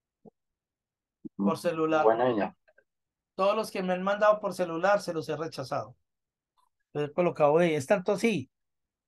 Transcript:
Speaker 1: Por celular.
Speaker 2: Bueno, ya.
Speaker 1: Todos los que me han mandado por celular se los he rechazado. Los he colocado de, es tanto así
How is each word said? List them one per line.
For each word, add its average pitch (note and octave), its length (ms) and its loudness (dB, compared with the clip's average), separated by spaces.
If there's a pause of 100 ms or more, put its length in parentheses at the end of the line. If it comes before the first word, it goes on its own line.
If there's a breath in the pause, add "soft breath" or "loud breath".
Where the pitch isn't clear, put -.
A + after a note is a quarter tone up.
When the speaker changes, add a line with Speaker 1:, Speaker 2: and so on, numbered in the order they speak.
(1400)
Speaker 1:
Por - 220 0
celular. D#3+ 480 0
Speaker 2:
Bueno, A#2 300 2
ya. F#2+ 200 -4 (800)
Speaker 1:
Todos G3 220 0
los G#3+ 120 -4
que G3 140 -8
me F#3 80 -2
han F3+ 120 -2
mandado G#3 360 2
por G3 140 -6
celular F3+ 480 0
se F3 120 -8
los D#3+ 140 -6
he D3+ 80 -4
rechazado. C3+ 600 -8 (960)
Los D3 160 -4
he - 20 -20
colocado D#3 460 2
de, E3+ 180 4
es C3+ 100 -4
tanto G3+ 280 0
así G3 360 -2 (580)